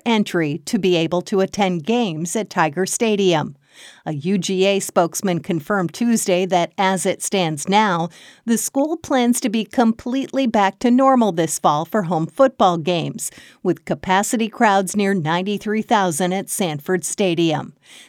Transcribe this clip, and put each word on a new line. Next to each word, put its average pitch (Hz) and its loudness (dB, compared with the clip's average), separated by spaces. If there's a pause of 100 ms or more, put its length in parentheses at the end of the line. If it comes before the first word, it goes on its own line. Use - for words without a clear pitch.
entry 175 0
to - -4
be 180 2
able 165 0
to 190 0
attend 185 -2
games 175 -2
at 214 -4
Tiger 165 0
Stadium. 185 0 (480)
A 156 -6
U 165 -2
G 190 0
A 196 2
spokesman 175 0
confirmed 175 -2
Tuesday 214 0
that, 170 0
as 190 0
it 185 -2
stands 160 -2
now, 185 2 (340)
the 226 0
school 302 -2
plans 247 0
to - -2
be 214 -2
completely 247 -2
back 202 0
to 240 2
normal 247 4
this 165 -2
fall 156 2
for 214 -2
home 160 -2
football 180 2
games, 156 -4 (320)
with 165 -2
capacity 208 0
crowds 202 2
near 196 2
ninety-three 196 -2
thousand 185 0
at 196 -4
Sanford 175 -4
Stadium. 165 -2 (340)